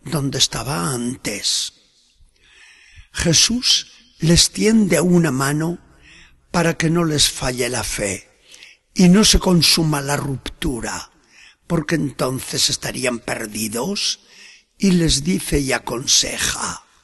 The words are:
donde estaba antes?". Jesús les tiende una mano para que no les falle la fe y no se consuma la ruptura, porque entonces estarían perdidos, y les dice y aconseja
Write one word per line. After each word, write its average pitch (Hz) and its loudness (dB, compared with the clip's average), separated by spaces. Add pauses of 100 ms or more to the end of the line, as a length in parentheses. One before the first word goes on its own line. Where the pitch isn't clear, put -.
donde 139 -4
estaba 139 -2
antes?". - -6 (1400)
Jesús - 0 (260)
les 165 4
tiende 202 4
una 170 4
mano 147 -2 (720)
para 165 0
que 160 -2
no 170 2
les 151 2
falle 123 -4
la 120 -4
fe 98 -6 (680)
y 185 6
no 196 8
se 196 4
consuma 160 2
la 139 -2
ruptura, 131 -6 (560)
porque 165 -2
entonces 135 -4
estarían 123 -4
perdidos, 117 -6 (580)
y 190 4
les 165 2
dice 175 -2
y 131 -2
aconseja - -4 (200)